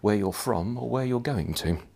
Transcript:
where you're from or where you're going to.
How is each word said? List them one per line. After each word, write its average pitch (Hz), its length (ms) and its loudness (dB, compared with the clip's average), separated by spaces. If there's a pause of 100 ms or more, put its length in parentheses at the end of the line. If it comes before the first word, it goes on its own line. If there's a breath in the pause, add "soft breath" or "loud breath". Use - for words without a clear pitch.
where 104 140 4
you're 98 160 2
from 107 460 -2
or 123 100 -4
where 127 160 0
you're 123 160 0
going 92 360 -2
to. 82 240 0 (160)